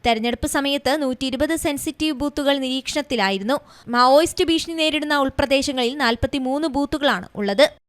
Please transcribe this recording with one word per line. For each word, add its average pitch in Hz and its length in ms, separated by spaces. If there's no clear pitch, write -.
തെരഞ്ഞെടുപ്പ് 233 500
സമയത്ത് 277 480
നൂറ്റിയിരുപത് 262 520
സെൻസിറ്റീവ് 302 560
ബൂത്തുകൾ 285 440
നിരീക്ഷണത്തിലായിരുന്നു. 254 920
മാവോയിസ്റ്റ് 269 600
ഭീഷണി 330 320
നേരിടുന്ന 302 360
ഉൾപ്രദേശങ്ങളിൽ 269 840
നാൽപത്തിമൂന്ന് 269 640
ബൂത്തുകളാണ് 269 680
ഉള്ളത്. 202 300